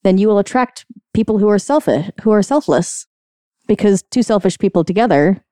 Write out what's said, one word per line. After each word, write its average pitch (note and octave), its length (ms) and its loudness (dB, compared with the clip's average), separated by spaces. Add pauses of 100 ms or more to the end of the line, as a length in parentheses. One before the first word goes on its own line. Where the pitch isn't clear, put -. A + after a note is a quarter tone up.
then F#3+ 140 2
you G#3 100 2
will G#3 120 2
attract - 460 -4 (280)
people A3 260 0
who G#3 100 2
are G#3 100 2
selfish, F#3+ 500 -2 (120)
who A3 100 0
are G#3 120 4
selfless, F3 640 -2 (640)
because G#3 440 0
two B3 120 0
selfish G3 340 0
people F3+ 280 0
together F#3 680 0